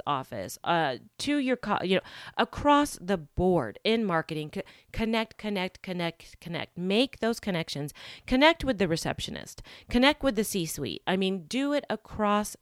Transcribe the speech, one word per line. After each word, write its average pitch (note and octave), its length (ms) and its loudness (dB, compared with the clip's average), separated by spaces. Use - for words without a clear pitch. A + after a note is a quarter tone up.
office, B2+ 580 -6
uh, D#3 340 0
to D4 200 0
your B3+ 200 0
co-, - 260 -2
you F#3 120 2
know, - 60 2
across C#4+ 640 2
the F#3 160 0
board E3 680 0
in A3+ 220 2
marketing, D#3 460 -2
co-, G3 100 -6
connect, A3+ 460 -2
connect, F#3+ 440 -4
connect, F3 580 -6
connect, - 380 -10
make G3 420 0
those A3+ 200 -2
connections, D#3+ 520 -4
connect D4 360 6
with C4 140 0
the F#3+ 100 2
receptionist, - 760 -6
connect C#4 340 4
with C4+ 120 2
the G#3+ 80 0
C-suite. D3+ 640 -4
I F#3 100 2
mean, F#3+ 300 -2
do C#4 260 -2
it C#4+ 160 0
across G#3 720 -2